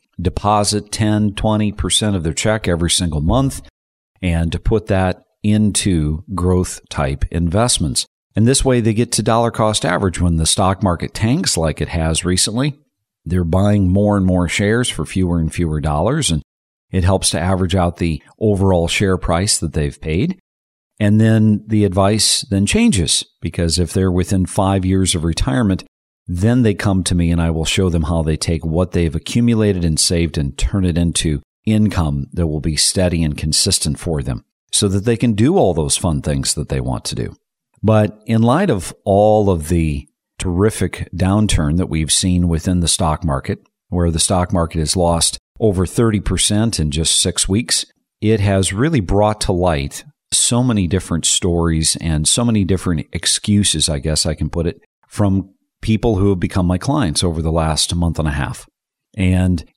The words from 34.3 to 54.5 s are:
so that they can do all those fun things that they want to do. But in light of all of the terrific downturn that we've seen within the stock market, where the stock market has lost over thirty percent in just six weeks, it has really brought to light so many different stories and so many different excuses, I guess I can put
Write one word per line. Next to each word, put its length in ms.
so 160
that 160
they 100
can 200
do 220
all 160
those 220
fun 260
things 340
that 120
they 140
want 240
to 100
do. 180
But 440
in 160
light 280
of 240
all 440
of 200
the 360
terrific 800
downturn 640
that 100
we've 240
seen 380
within 320
the 80
stock 340
market, 420
where 240
the 80
stock 320
market 280
has 180
lost 400
over 240
thirty 340
percent 580
in 140
just 300
six 260
weeks, 380
it 220
has 320
really 260
brought 400
to 140
light 500
so 320
many 240
different 380
stories 720
and 280
so 180
many 180
different 500
excuses, 760
I 100
guess 260
I 100
can 140
put 180